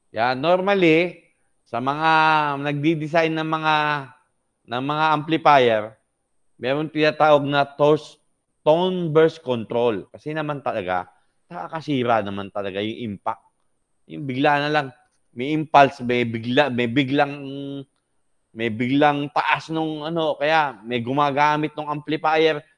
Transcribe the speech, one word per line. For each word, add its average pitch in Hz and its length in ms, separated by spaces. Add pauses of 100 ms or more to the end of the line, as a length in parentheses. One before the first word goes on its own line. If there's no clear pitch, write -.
(120)
Yan, 127 320
normally, 180 880 (400)
sa 117 80
mga 147 340 (540)
nagdi-design 156 720
ng 160 80
mga, 156 300 (960)
ng 123 100
mga 151 300
amplifier, 147 680 (760)
meron 139 320
tinatawag 151 560
na 143 160
tos-, 147 560 (480)
tone 175 480
burst 160 320
control. 117 640
Kasi 147 240
naman 147 320
talaga, 92 480 (320)
nakakasira 143 800
naman 98 240
talaga 98 320
yung 110 320
impact. 110 320 (640)
Yung 156 160
bigla 143 400
na 147 80
lang, 147 140 (420)
may 131 240
impulse, 143 480
may 123 240
bigla, 120 480
may 120 160
biglang 143 440 (1200)
may 113 200
biglang 143 560
taas 151 400
nung 160 320
ano, 160 360
kaya 147 440
may 120 180
gumagamit 147 800
nung 151 120
amplifier, 151 760 (120)